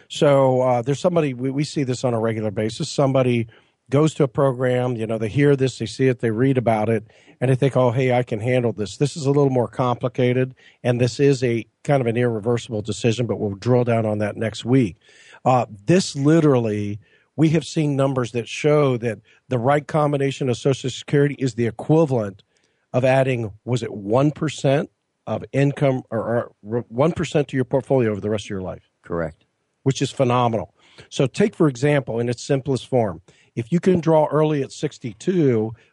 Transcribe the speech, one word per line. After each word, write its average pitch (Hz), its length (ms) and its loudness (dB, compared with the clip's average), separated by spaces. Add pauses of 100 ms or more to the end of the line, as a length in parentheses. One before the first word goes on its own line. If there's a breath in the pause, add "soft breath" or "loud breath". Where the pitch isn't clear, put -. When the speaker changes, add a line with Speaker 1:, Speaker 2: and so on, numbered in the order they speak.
Speaker 1:
So, 135 520 4
uh, 123 220 2
there's 135 180 -4
somebody, 165 340 0
we, 127 160 -4
we 143 140 -2
see 143 200 -4
this 123 200 -4
on 120 100 0
a 110 60 0
regular 110 300 -2
basis. 110 380 -4
Somebody 127 580 0 (440 soft breath)
goes 151 240 2
to 151 100 2
a 131 40 -2
program, 127 680 0
you 110 100 -4
know, 113 120 -4
they 110 100 -2
hear 143 280 4
this, 131 220 -2
they 113 80 -6
see 131 220 0
it, 120 100 0
they 117 120 -2
read 127 280 2
about 110 300 0
it, 110 160 0 (360 soft breath)
and 123 100 0
they 135 40 4
think, 131 220 0
"Oh, 123 160 2
hey, 127 200 0
I 123 100 2
can 110 180 -6
handle 120 320 0
this." 98 240 -8
This 143 200 -2
is 139 100 -4
a 139 40 2
little 143 200 4
more 123 180 0
complicated, 127 840 -2 (280 soft breath)
and 123 180 0
this 127 200 0
is 139 220 4
a 117 220 -2 (200)
kind 143 160 2
of 117 60 -2
an 113 100 0
irreversible 117 680 -2
decision, 110 440 -2
but 107 120 -4
we'll 101 160 -2
drill 123 300 2
down 113 200 0
on 107 140 -2
that 104 180 -4
next 110 280 -6
week. 120 320 2 (480 loud breath)
Uh, 127 220 4 (200)
this 175 300 2
literally, 123 840 2 (380 soft breath)
we 160 140 4
have 160 160 0
seen 147 300 -2
numbers 131 360 0
that 117 160 -6
show 147 480 2
that 110 240 -6 (280 soft breath)
the 123 100 -2
right 139 280 0
combination 143 640 -2
of 117 80 0
Social 139 320 -2
Security 143 500 0
is 127 160 -2
the 117 120 -2
equivalent 127 760 0 (520)
of 123 100 0
adding, 127 480 2 (120)
was 120 180 -2
it 110 100 -8
one 110 380 2
percent 143 600 -2 (360)
of 110 260 -6
income 139 580 0
or, 113 440 -4 (100)
or 113 240 -4
one 143 240 0
percent 151 360 -2
to 135 80 -6
your 127 100 -2
portfolio 131 440 0
over 98 120 -6
the 104 80 -2
rest 107 160 -4
of - 40 -12
your 95 120 -6
life? 87 280 -12 (120)
Speaker 2:
Correct. 82 420 -6 (380)
Speaker 1:
Which - 180 0
is 139 100 -2
phenomenal. 120 640 0 (360 loud breath)
So 139 160 0
take, 208 280 0
for 160 140 2
example, 131 500 0
in 120 120 -2
its - 120 -6
simplest 131 460 -2
form, 104 320 0 (340 soft breath)
if - 160 -6
you 170 100 0
can 180 200 2
draw 156 280 4
early 151 340 0
at 117 100 -8
sixty-two 127 1040 -2 (180 soft breath)